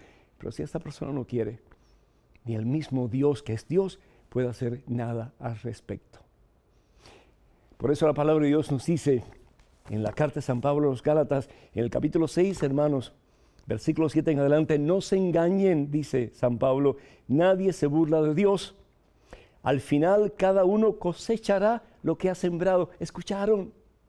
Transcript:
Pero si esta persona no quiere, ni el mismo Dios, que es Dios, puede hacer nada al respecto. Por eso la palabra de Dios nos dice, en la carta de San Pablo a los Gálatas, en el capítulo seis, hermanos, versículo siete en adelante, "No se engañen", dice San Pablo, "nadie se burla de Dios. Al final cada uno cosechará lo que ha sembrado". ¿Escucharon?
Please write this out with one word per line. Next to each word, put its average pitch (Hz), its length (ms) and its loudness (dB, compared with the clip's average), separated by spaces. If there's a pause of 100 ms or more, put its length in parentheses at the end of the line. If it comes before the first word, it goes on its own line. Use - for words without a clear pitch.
(380)
Pero - 140 -10
si 147 120 -10
esta 151 160 -8
persona 147 320 -12
no 135 140 -6
quiere, 113 340 -4 (840)
ni 117 100 -4
el 110 100 -4
mismo 131 440 -2
Dios, 135 340 0
que 110 100 -6
es 113 140 -8
Dios, 185 320 -2 (300)
puede 123 180 -2
hacer 120 400 -6
nada 117 520 -6
al 120 180 -8
respecto. - 640 -12 (1600)
Por 123 140 0
eso 151 160 2
la 151 60 4
palabra 151 300 2
de 143 60 4
Dios 147 220 2
nos 131 140 -2
dice, 139 380 2 (680)
en 107 140 -2
la 107 100 -4
carta 151 220 -2
de 147 60 -4
San 123 200 -4
Pablo 143 260 2
a 139 40 2
los 123 120 -8
Gálatas, 147 460 2 (240)
en 117 100 -2
el 120 60 -2
capítulo 156 380 0
seis, 180 360 0
hermanos, 143 500 0 (520)
versículo 151 440 -2
siete 156 220 0
en 143 80 0
adelante, 147 400 2
"No 170 220 0
se 190 160 -2
engañen", 175 760 2
dice 139 420 -2
San 120 260 -2
Pablo, 135 360 2 (320)
"nadie 185 460 2
se 147 140 0
burla 156 340 2
de 156 120 2
Dios. 196 420 0 (880)
Al 131 160 2
final 196 580 2
cada 190 260 4
uno 214 360 2
cosechará 208 840 0 (200)
lo 156 160 -2
que 185 100 0
ha 185 60 -2
sembrado". 180 640 0
¿Escucharon? 196 720 -4 (360)